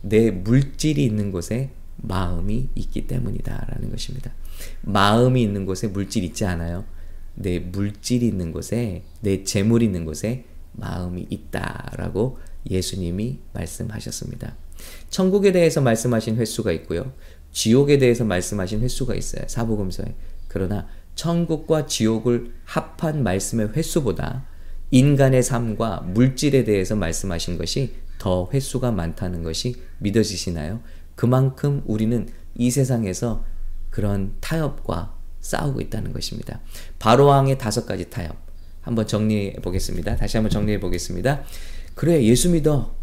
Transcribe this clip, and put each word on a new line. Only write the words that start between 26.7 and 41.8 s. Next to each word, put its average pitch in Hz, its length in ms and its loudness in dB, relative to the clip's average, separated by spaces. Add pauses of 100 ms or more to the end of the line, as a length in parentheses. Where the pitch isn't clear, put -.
말씀하신 85 600 -2
것이 117 360 -2 (240)
더 90 340 0
횟수가 127 400 0
많다는 87 500 -2
것이 82 340 -4 (220)
믿어지시나요? 98 840 0 (340)
그만큼 135 720 2
우리는 110 420 0 (280)
이 120 140 2
세상에서 120 720 0 (460)
그런 101 500 0
타협과 143 760 -2 (240)
싸우고 - 400 -2
있다는 101 320 -4
것입니다. - 480 -6 (380)
바로왕의 135 600 6
다섯 110 260 -2
가지 92 240 -6
타협. 82 280 -6 (440)
한번 110 260 0
정리해 107 480 0
보겠습니다. 90 600 -2
다시 104 200 2
한번 110 140 4
정리해 107 300 2
보겠습니다. 90 640 0 (500)